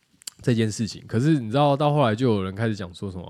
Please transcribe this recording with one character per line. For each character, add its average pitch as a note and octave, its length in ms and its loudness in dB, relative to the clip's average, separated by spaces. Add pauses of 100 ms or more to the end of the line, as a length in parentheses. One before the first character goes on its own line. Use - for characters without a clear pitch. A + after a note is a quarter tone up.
(400)
这 B2+ 140 2
件 A2 180 2
事 A2 140 -4
情。 - 200 -10
可 A2 140 -2
是 D3+ 180 4
你 A2+ 120 -6
知 A#2 60 0
道， C#3+ 200 4
到 D3 160 2
后 D3 120 4
来 A2 100 2
就 A#2 200 2
有 G2+ 80 0
人 F#2+ 120 -6
开 A2+ 120 -2
始 A2+ 80 -2
讲 F#2+ 180 -8
说 G2 200 -10
什 F2 60 -12
么， F2 120 -10